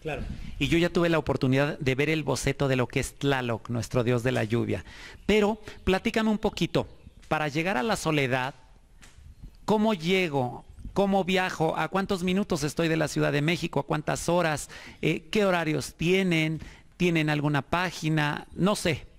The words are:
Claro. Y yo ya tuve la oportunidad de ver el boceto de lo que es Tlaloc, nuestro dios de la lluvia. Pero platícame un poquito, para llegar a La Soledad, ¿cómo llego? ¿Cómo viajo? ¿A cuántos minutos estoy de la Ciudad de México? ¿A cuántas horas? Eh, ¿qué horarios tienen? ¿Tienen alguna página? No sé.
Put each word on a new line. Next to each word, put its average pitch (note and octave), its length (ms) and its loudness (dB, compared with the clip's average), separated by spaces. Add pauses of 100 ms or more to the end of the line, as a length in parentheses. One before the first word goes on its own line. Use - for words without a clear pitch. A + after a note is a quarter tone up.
Claro. D3 220 -6 (340)
Y C#3+ 100 0
yo D#3+ 120 4
ya F3 100 2
tuve E3+ 200 2
la D#3+ 100 4
oportunidad C#3 580 0
de C3 160 0
ver C#3+ 160 0
el D#3 140 0
boceto C#3 440 -2
de C3 80 2
lo B2 120 0
que C3+ 140 -2
es - 120 -6
Tlaloc, B2+ 560 -2
nuestro A#2+ 340 -2
dios A#2+ 200 2
de B2+ 80 2
la A#2 140 0
lluvia. G#2+ 380 -2 (440)
Pero G#3 340 2 (220)
platícame A3 480 0
un G#3 80 0
poquito, D#3+ 480 -2 (400)
para D3+ 220 -2
llegar E3 280 -2
a B3 60 0
La G#3+ 140 0
Soledad, C3+ 580 0 (1080)
¿cómo G#3+ 280 4
llego? D#3 720 0 (280)
¿Cómo G3 320 4
viajo? F#3 520 0
¿A D#3+ 120 -2
cuántos F#3+ 340 -2
minutos F#3 400 0
estoy D#3+ 240 0
de D#3+ 80 2
la D#3 140 0
Ciudad D3+ 240 0
de C#3+ 80 2
México? D3+ 400 0
¿A - 40 -6
cuántas D3+ 440 -2
horas? E3 400 0 (320)
Eh, E3+ 280 -2
¿qué G#3 140 2
horarios E3 520 0
tienen? D#3+ 680 2 (340)
¿Tienen E3 340 2
alguna D3 320 2
página? D#3 960 -2
No F#3+ 220 2
sé. - 280 -2 (140)